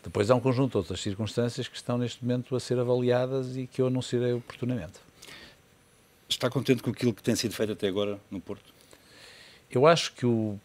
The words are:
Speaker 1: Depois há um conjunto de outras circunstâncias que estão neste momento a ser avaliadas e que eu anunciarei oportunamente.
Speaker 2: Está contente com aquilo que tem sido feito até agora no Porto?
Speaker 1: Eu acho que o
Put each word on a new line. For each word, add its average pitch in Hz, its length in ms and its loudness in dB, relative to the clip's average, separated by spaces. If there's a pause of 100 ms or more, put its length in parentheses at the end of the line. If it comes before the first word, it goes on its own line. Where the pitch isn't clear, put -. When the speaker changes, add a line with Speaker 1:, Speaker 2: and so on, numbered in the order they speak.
Speaker 1:
Depois 101 280 0
há 127 40 10
um 123 60 4
conjunto 127 320 2
de - 60 0
outras 92 220 -4
circunstâncias 113 680 -4
que - 80 -16
estão 123 220 -4
neste 120 260 -6
momento 123 320 -2
a 120 40 0
ser 123 180 -2
avaliadas 127 760 0
e 127 100 -6
que - 160 -2
eu 127 60 4
anunciarei 123 440 0
oportunamente. 120 640 -6 (1300)
Speaker 2:
Está - 200 -2
contente 123 340 2
com 123 80 -2
aquilo 120 220 0
que - 100 -10
tem 117 140 2
sido - 180 -2
feito 107 180 -2
até 101 140 -4
agora 101 320 -2 (120)
no 95 100 -8
Porto? - 320 -14 (1000)
Speaker 1:
Eu 127 160 6
acho 165 280 6
que - 100 -6
o 110 400 2